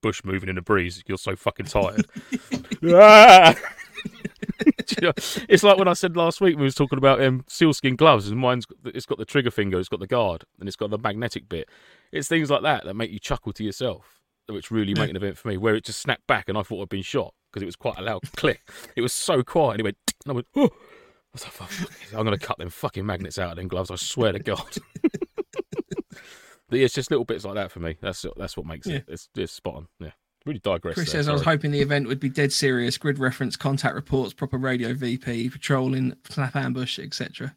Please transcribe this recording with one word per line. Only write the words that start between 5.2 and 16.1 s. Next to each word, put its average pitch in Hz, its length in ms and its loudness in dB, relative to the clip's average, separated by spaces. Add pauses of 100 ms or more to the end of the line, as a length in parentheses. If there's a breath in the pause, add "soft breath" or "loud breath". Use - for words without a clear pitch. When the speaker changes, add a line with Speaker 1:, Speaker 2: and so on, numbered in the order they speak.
Speaker 1:
it's 190 160 6
like 196 140 8
when 190 100 4
I 175 60 4
said 175 240 -2
last 165 240 0
week 175 160 4
we 147 60 0
was 135 120 0
talking 143 220 0
about, 135 240 4
um, 131 260 0
sealskin 139 480 2
gloves, 123 320 6
and 110 120 -6
mine's 123 260 0
got - 160 -20
the, - 140 -12
it's 123 100 -10
got 135 140 -6
the 110 60 -8
trigger 127 260 0
finger, 98 280 -2
it's 92 100 -6
got 104 100 -6
the 95 80 -12
guard, 104 380 -2 (140)
and 98 80 -12
it's 95 80 -10
got 104 140 -8
the 104 80 -4
magnetic 113 500 -6
bit. - 220 -10 (420 soft breath)
It's 147 160 -8
things 160 220 -2
like 139 140 0
that 135 220 -2
that 95 100 -12
make 113 160 -6
you 101 80 -12
chuckle 120 340 -8
to - 100 -10
yourself, 107 580 -8 (260)
which 101 240 -12
really 104 220 0
Speaker 2:
Yeah. - 80 0
Speaker 1:
make - 100 -2
an 87 40 -10
event 98 220 -8
for - 120 -12
me, 98 80 -6
where 110 180 0
it 110 100 -6
just - 140 -12
snapped - 280 -6